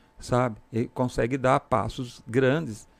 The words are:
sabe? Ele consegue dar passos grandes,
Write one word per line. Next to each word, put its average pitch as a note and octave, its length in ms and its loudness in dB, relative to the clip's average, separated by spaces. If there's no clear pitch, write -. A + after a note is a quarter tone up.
sabe? B2 380 0
Ele A2+ 200 0
consegue B2 440 0
dar B2+ 220 2
passos A#2+ 680 -4
grandes, C3 600 0